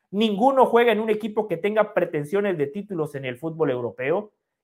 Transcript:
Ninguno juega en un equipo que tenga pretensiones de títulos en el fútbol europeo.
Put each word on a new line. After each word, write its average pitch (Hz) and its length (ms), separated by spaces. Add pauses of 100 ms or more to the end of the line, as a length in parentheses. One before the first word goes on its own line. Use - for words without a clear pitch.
(100)
Ninguno 220 540
juega 233 280
en 208 80
un 220 100
equipo 214 380
que 165 100
tenga 208 340
pretensiones 175 640
de 143 100
títulos 170 480
en 135 120
el 123 100
fútbol 160 340
europeo. 131 600 (320)